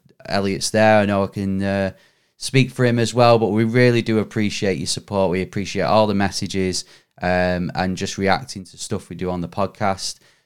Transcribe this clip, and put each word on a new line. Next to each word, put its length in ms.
Elliot's 460
there. 300
I 40
know 200
I 20
can, 340
uh, 300
speak 340
for 140
him 120
as 160
well, 240
but 120
we 140
really 380
do 180
appreciate 580
your 100
support. 420
We 120
appreciate 420
all 240
the 80
messages, 680
um, 540
and 220
just 200
reacting 460
to 140
stuff 320
we 60
do 140
on 120
the 60
podcast. 720